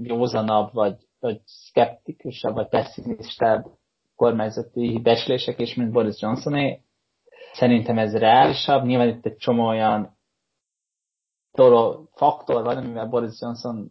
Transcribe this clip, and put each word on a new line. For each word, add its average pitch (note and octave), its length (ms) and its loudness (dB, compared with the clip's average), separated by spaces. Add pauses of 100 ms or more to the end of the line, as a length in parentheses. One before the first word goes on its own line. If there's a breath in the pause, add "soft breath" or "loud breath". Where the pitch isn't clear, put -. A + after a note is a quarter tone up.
józanabb, A2+ 720 -2
vagy, G#2 220 0 (240)
vagy A2+ 260 -6
szkeptikusabb, - 1080 -4
vagy G#2+ 140 -4
pessimistább - 960 -2 (500)
kormányzati A2+ 880 -2
becslések C#3 560 0
is, A#2 160 -6
mint A#2+ 160 -2
Boris A2 300 0
Johnsoné. C#3 600 -4 (720 loud breath)
Szerintem A#2 440 2
ez A2 200 0
reálisabb. B2 680 4
Nyilván B2 220 2
itt A#2 180 -4
egy A2 120 -6
csomó A#2 300 0
olyan A2 500 -2 (1300)
dolog, A#2+ 640 4
faktor C#3+ 480 0
van, B2 140 -2
amivel A#2 300 -10
Boris A#2 340 -4
Johnson A#2 500 -10